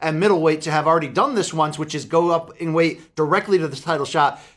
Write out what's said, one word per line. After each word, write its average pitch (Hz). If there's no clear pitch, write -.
at 156
middleweight 160
to 165
have 151
already 160
done 240
this 190
once, 151
which 156
is 143
go 170
up 170
in 165
weight 165
directly 190
to 160
the 135
title 147
shot, 143